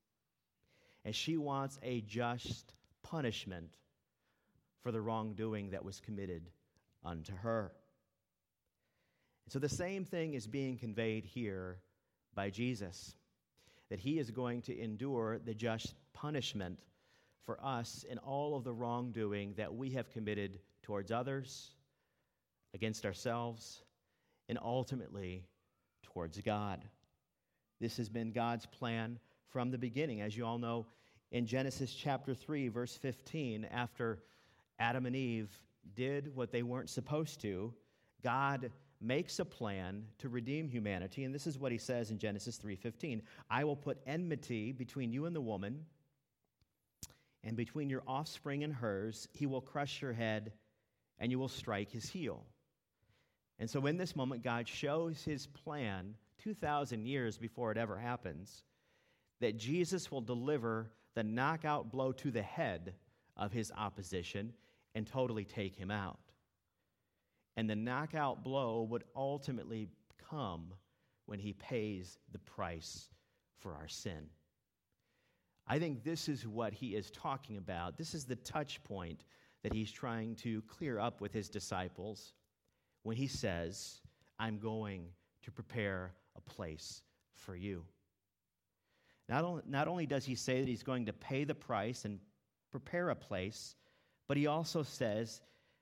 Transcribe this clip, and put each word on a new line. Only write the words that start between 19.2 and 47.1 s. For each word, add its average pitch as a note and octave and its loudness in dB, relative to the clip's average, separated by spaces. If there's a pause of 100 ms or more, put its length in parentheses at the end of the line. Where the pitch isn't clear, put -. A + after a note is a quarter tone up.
that F#2 -2
we C3 -2
have B2+ 0
committed G#2 0 (240)
towards G2 -2
others, B2+ -2 (1000)
against A2 0
ourselves, A#2 -2 (680)
and A#2+ 2
ultimately G2 -2 (600)
towards E2+ -4
God. G#2 2 (960)
This A#2 0
has A2 0
been A2+ 0
God's A#2 2
plan A#2 -2 (280)
from C3 2
the B2+ 0
beginning. B2 2
As G#2 0
you A#2+ 0
all A#2 2
know, A#2 2 (440)
in A#2+ 4
Genesis C3 2
chapter C3+ 2
three, C#3 0
verse A#2+ 0
fifteen, B2 -2
after A#2 0 (560)
Adam B2 4
and B2 2
Eve A#2 2 (440)
did C#3 0
what B2 0
they A#2+ 4
weren't B2 -2
supposed D3+ 0
to, G#2 0 (500)
God C3 4 (300)
makes C3+ 2
a F3+ 2
plan G2 -2 (140)
to C#3 -4
redeem C3 0
humanity, G#2 0
and C3 -2
this C#3+ -2
is C#3+ 0
what C3 0
he A#2 2
says A#2 0
in G#2+ 0
Genesis G#2 0
three G2+ -4
fifteen, A#2 -2 (260)
"I A#2+ 6
will D3 4
put C#3 -4
enmity C3+ 0
between B2 -2
you C#3+ 0
and E3+ -2
the D3+ 0
woman, A2 -2 (1600)